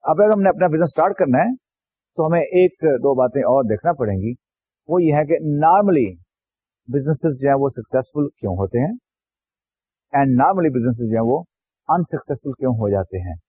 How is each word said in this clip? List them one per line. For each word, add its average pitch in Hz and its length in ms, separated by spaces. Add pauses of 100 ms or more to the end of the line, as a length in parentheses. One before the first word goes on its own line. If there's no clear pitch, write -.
اب 156 200
اگر 214 80
ہم 208 120
نے 190 80
اپنا 175 180
بزنس 156 200
اسٹارٹ 165 280
کرنا 139 220
ہے 226 180 (600)
تو 160 120
ہمیں 165 140
ایک 180 400
دو 139 340
باتیں 127 260
اور 127 220
دیکھنا 113 300
پڑیں 107 240
گی، 107 160 (540)
وہ 175 160
یہ 151 100
ہے 147 120
کہ 151 80 (120)
normally 156 680 (800)
businesses 143 500
جو 139 80
ہیں 139 100
وہ 139 100
سکسیسفل 131 580
کیوں - 260
ہوتے 98 260
ہیں 170 140 (1200)
and 139 100
normally 156 420
businesses 120 420
جو 113 120
ہیں 117 80
وہ 160 120 (440)
انسکسیسفل 151 640
کیوں 127 220
ہو 110 160
جاتے 95 280
ہیں۔ 87 180 (140)